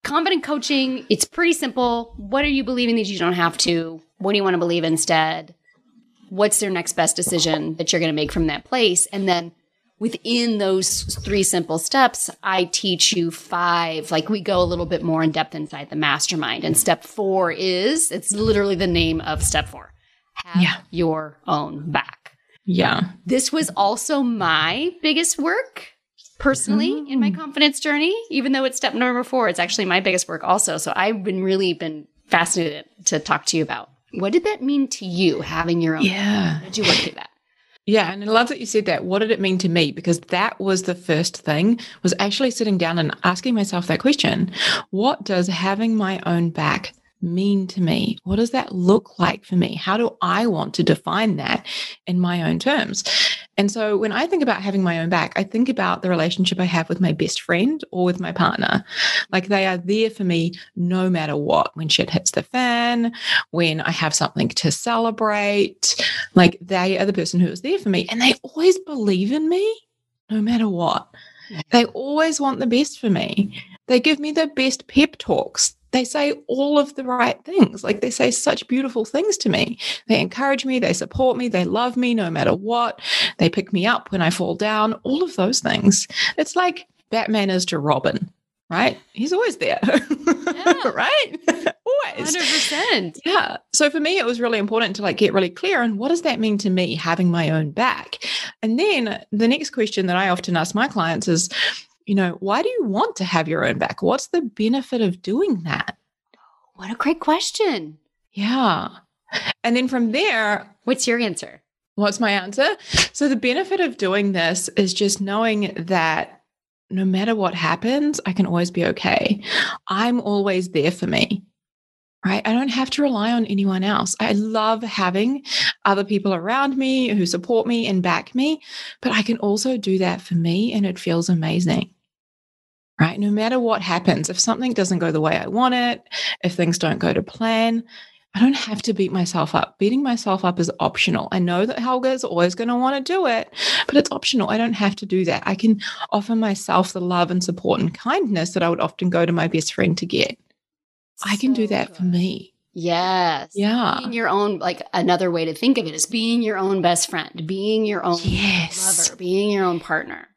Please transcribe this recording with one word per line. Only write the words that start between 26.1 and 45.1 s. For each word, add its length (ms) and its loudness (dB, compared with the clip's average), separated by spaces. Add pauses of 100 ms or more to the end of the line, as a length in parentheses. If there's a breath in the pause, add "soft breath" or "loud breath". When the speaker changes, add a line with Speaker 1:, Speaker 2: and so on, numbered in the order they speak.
Speaker 1:
personally 680 0
in 120 0
my 100 4
Speaker 2:
Mm. 60 -4
Speaker 1:
confidence 440 0
journey, 340 0 (160)
even 220 0
though 120 0
it's 140 -2
step 160 -2
number 300 0
four, 240 0
it's 100 -2
actually 260 -2
my 160 2
biggest 280 0
work 160 -8
also. 340 0
So 180 -4
I've 260 0
been 200 -2
really 320 2
been 320 -8 (220)
fascinated 560 0 (220)
to 120 2
talk 280 -2
to 120 0
you 40 2
about. 280 -6 (240)
What 180 -2
did 120 2
that 180 -2
mean 260 2
to 160 -8
you, 380 0
having 400 0
your 140 2
own? 80 0
Speaker 2:
Yeah. 560 0
Speaker 1:
How 40 -16
did 140 -8
you 60 -2
work 100 4
through 220 -2
that? 120 -14 (580 soft breath)
Speaker 2:
Yeah. 260 2
And 100 -10
I 40 -8
love 220 4
that 120 -6
you 60 -8
said 200 0
that. 180 0
What 160 0
did 100 0
it 100 0
mean 180 0
to 100 0
me? 240 2
Because 280 0
that 400 -2
was 240 0
the 100 -2
first 440 -2
thing, 400 2 (240 loud breath)
was 160 2
actually 340 0
sitting 260 0
down 200 0
and 160 0 (100)
asking 300 -4
myself 340 -2
that 120 0
question. 500 0 (400 loud breath)
What 340 -2